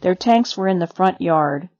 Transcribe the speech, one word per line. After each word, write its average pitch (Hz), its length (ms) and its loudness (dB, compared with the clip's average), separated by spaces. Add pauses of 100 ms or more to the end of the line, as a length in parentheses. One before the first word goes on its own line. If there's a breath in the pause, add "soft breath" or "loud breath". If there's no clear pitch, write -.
Their 180 140 0
tanks 233 420 0
were 190 120 -2
in 190 100 0
the 170 80 -2
front 185 340 -2
yard. 156 480 0 (120)